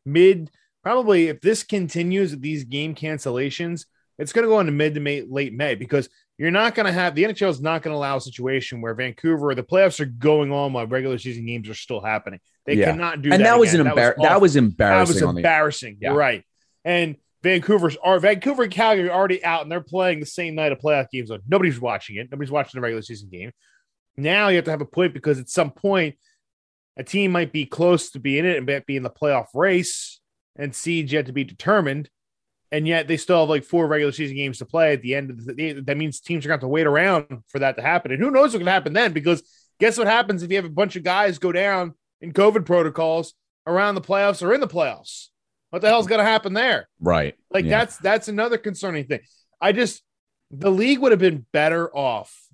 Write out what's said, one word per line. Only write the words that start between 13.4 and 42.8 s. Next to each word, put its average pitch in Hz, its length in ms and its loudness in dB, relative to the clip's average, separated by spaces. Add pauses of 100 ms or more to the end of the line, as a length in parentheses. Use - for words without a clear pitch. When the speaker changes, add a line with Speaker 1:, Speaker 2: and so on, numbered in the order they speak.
Speaker 1:
that 220 120 6
Speaker 2:
that 240 60 6
was 208 140 6
Speaker 1:
again. 156 140 4
Speaker 2:
an 151 100 2
Speaker 1:
That - 0 -
was 120 80 6
Speaker 2:
embar-, 123 120 4
that 156 140 4
Speaker 1:
awful. 196 120 6
Speaker 2:
was 156 140 8
embarrassing 101 420 4
Speaker 1:
That 90 160 4
was 95 80 0
Speaker 2:
on 85 120 2
the 87 40 -4
Speaker 1:
embarrassing. 151 640 0
You're 135 120 -2
Speaker 2:
Yeah. 143 60 2
Speaker 1:
right. 123 260 0 (400)
And 170 320 0 (260)
Vancouver's 175 600 2
are, 185 160 4
Vancouver 214 440 2
and 196 100 -4
Calgary 196 380 2
are - 20 -4
already 185 320 0
out, 165 180 -2
and 147 80 -12
they're 170 120 -6
playing 180 360 -2
the 151 60 -10
same 165 300 -8
night 156 180 0
of 135 60 -6
playoff 147 340 0
games. 123 160 -8
So 110 180 -10
nobody's 165 320 2
watching 107 380 -6
it. 123 160 -12
Nobody's 139 180 -10
watching 139 280 -4
the - 20 -8
regular 117 220 -6
season 104 260 -18
game. 92 240 -16 (640)
Now 185 320 0
you 185 80 4
have 170 80 0
to 165 60 -4
have 151 100 -4
a 139 60 -10
point, 180 260 0
because 143 260 -2
at 127 120 -12
some 160 200 0
point 180 460 -2 (800)
a 131 80 -12
team 190 280 0
might 170 200 -2
be 151 140 -4
close 170 460 0
to 139 60 -14
being 143 280 -2
in 185 40 0
it 165 60 0
and 135 300 -4
be 139 100 -6
in 131 60 -6
the 127 80 -8
playoff 139 420 -2
race, 175 680 -4 (360)
and 143 180 -10
seeds 160 380 -6
yet 147 140 0
to 127 80 -10
be 135 100 -4
determined. 151 640 -2 (640)
And 156 160 -2
yet 165 200 0
they 160 100 0
still 170 220 2
have, 156 100 2
like, 151 120 0
four 170 240 0
regular 147 240 0
season 139 260 -8
games 139 220 -6
to 123 60 -12
play 160 300 2
at 120 80 -4
the 127 120 -4
end 139 160 -6
of 117 140 -16
the, 139 380 -8
that 139 160 -4
means 151 220 -6
teams 156 260 -6
are - 20 -6
gonna 160 60 0
have 135 80 -2
to 127 60 -6
wait 156 180 2
around 147 640 2
for 143 100 -6
that 135 180 0
to - 60 -10
happen. 170 280 -2
And 139 120 -2
who 269 80 0
knows 269 240 4
what 196 60 -4
can 175 60 -4
happen 180 280 0
then, 214 180 2
because 156 300 0 (360)
guess 226 200 2
what 220 80 0
happens 208 360 2
if 175 80 -8
you 190 60 0
have 190 80 -2
a 165 60 -10
bunch 185 260 -2
of 175 60 -12
guys 185 360 0
go 180 140 -2
down 180 400 -2 (300)
in 170 100 -12
covid 202 320 4
protocols 160 680 0 (320)